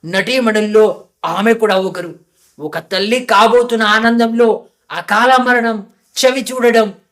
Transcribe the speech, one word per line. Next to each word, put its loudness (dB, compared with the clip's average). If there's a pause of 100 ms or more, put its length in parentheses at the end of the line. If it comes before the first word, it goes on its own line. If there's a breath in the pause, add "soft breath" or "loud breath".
(140)
నటీమణుల్లో 0 (200)
ఆమె 0
కూడా 0
ఒకరు. -6 (460)
ఒక -8
తల్లి -4
కాబోతున్న 2
ఆనందంలో 2 (420)
అకాల 0 (100)
మరణం, -2 (340)
చవి 0 (100)
చూడడం 0 (200)